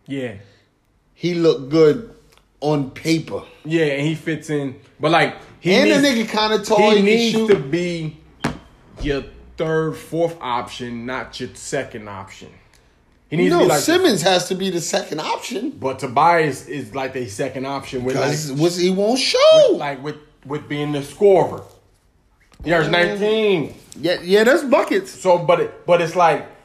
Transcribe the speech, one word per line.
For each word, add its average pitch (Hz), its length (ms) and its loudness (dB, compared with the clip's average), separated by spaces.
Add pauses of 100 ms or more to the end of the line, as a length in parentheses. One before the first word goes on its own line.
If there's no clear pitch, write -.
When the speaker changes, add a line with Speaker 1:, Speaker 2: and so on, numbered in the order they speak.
Speaker 1:
Yeah. 127 280 -8 (800)
Speaker 2:
He 170 220 -6
looked 147 360 0
good 147 440 2 (460)
on 147 320 -2
paper. 156 500 -4 (240)
Speaker 1:
Yeah, 160 180 0
and 143 220 -2
he 160 80 -2
fits 156 340 -8
in. 143 280 -6 (220)
But, 151 120 -2
like, 156 260 2 (240)
he 180 140 0
Speaker 2:
And 294 160 4
the 285 100 4
Speaker 1:
needs, 247 320 0
Speaker 2:
nigga 214 60 -4 (100)
kinda 208 160 -2
tall, 214 140 2
Speaker 1:
he 214 120 6
Speaker 2:
he 208 60 6
can 196 80 4
Speaker 1:
needs 226 320 2
Speaker 2:
shoot. 220 120 0
Speaker 1:
to 196 80 6
be 160 600 -4 (880)
your 139 220 -4 (340)
third, 160 380 -2
fourth 165 440 -4
option, 120 680 -8
not 127 320 -10
your 123 160 -10
second 117 540 -10
option. 98 400 -16 (800)
He 151 80 -6
needs 180 140 2
Speaker 2:
No, 349 100 4
Speaker 1:
to - 40 4
be - 40 4
like - 120 2
Speaker 2:
Simmons 311 420 2
has 180 260 0
to 190 60 -6
be 190 160 -4
the 170 100 -4
second 170 400 -6
option. 254 500 -6
Speaker 1:
But 131 280 -8
Tobias 147 680 0
is 123 280 -12
like 131 180 -8
the 127 160 -8
second 131 380 -8
option 131 380 -8
with, 131 120 -2
like, 131 140 0
Speaker 2:
'Cause 151 220 -4
what's, 170 240 0
he 180 140 0
won't 208 280 0
shoot. 262 200 0 (320)
Speaker 1:
with, 320 80 2
like, 143 240 -8
with, 147 140 -8 (300)
with 147 220 -8
being 147 240 -4
the 143 100 -4
scorer. 185 600 2 (1000)
He 151 80 -4
has 165 160 2
Speaker 2:
Mm. 151 40 -4
Speaker 1:
nineteen. 202 840 0 (240)
Speaker 2:
Yeah, 170 240 -2
yeah, 196 220 4
that's 302 180 4
buckets. 277 500 0
Speaker 1:
So, 180 260 2
but 165 220 2
it, - 260 -8
but 170 160 4
it's 160 140 -4
like 160 300 2 (180)